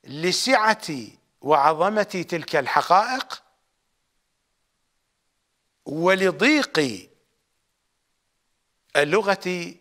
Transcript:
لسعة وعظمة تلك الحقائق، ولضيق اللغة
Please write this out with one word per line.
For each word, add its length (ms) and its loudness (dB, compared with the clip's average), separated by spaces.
لسعة 840 0
وعظمة 880 2
تلك 260 -6
الحقائق، 880 0
ولضيق 1200 0
اللغة 840 -2